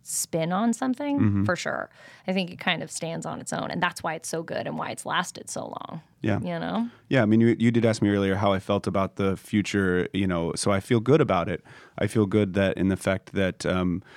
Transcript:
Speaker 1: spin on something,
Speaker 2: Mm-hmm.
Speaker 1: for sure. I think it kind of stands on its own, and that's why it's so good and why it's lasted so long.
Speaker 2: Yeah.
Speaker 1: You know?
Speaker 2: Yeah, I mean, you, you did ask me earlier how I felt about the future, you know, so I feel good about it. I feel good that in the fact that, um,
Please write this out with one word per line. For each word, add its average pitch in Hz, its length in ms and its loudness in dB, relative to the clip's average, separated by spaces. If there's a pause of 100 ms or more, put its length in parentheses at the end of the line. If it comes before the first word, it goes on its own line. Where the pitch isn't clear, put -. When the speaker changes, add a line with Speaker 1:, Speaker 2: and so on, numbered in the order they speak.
Speaker 1:
spin - 500 -2
on 226 200 2
something, 285 460 -2
Speaker 2:
Mm-hmm. 101 260 2
Speaker 1:
for 175 120 0
sure. - 340 -6 (380)
I 190 40 -2
think 185 200 -2
it 185 80 -18
kind 165 220 -2
of 160 100 -10
stands 160 340 -8
on 156 140 -8
its - 120 -10
own, - 200 -4
and 175 100 -2
that's 175 220 -2
why 160 100 -4
it's - 140 -12
so 165 160 -6
good - 240 -6
and 156 100 -6
why - 120 -6
it's - 140 -12
lasted - 460 -4
so - 160 -8
long. - 340 -12 (220)
Speaker 2:
Yeah. 104 180 0
Speaker 1:
You 175 180 -6
know? 202 300 -4 (200)
Speaker 2:
Yeah, 131 140 4
I 104 40 4
mean, 110 140 6
you, 117 180 6
you 117 120 4
did 113 140 2
ask 110 180 2
me 101 60 4
earlier 98 280 2
how 101 160 2
I 95 60 2
felt 101 300 -2
about 95 280 -2
the 98 200 0
future, 95 760 0
you 98 140 0
know, 85 300 -2
so - 160 0
I 95 80 2
feel 120 180 2
good 127 220 4
about 92 280 2
it. 87 140 -4 (360)
I 104 100 0
feel 107 180 4
good 98 280 2
that 98 220 2
in 92 120 2
the 95 80 2
fact - 380 -2
that, 92 300 -2
um, 90 380 0 (140)